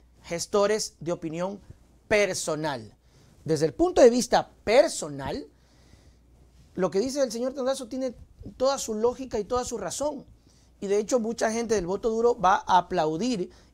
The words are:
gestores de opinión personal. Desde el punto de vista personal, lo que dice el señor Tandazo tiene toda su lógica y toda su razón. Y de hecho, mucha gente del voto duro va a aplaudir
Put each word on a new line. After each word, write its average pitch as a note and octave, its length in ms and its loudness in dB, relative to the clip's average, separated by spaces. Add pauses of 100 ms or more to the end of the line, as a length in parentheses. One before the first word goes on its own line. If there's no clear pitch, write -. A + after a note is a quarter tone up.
(240)
gestores G3+ 760 0
de D3+ 120 -6
opinión F3 480 -6 (480)
personal. D#3 880 0 (500)
Desde D3+ 200 0
el D3+ 80 0
punto F4 280 4
de B3+ 80 12
vista A3 400 0 (140)
personal, G3+ 840 2 (1300)
lo F3+ 160 0
que F#3+ 80 -2
dice C4 220 -2
el B3+ 100 0
señor B3 220 -4
Tandazo C4+ 340 -4
tiene C4 280 -6 (420)
toda C4+ 200 0
su A#3 180 -6
lógica B3 440 -2
y G#3 60 -4
toda B3 180 -2
su A#3+ 140 -8
razón. A3+ 480 -6 (540)
Y G3+ 80 -8
de G3+ 120 2
hecho, G#3+ 200 0
mucha A3+ 320 -2
gente A3+ 240 -2
del F3+ 120 -2
voto G3 220 -2
duro A#3 300 0
va F#3+ 280 4
a F#3+ 100 4
aplaudir F3+ 720 0 (240)